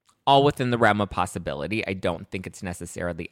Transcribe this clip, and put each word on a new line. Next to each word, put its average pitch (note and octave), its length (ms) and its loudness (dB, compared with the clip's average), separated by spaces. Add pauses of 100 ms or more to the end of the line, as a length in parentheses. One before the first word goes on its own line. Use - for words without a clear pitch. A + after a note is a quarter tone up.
(260)
All C#3 160 8
within C3+ 280 2
the A#2+ 80 0
realm G#2 240 6
of G2+ 80 -2
possibility. F2 760 -4
I F#2+ 60 -4
don't F#2 380 -4
think F#2+ 160 -8
it's - 160 -14
necessarily F2 680 -8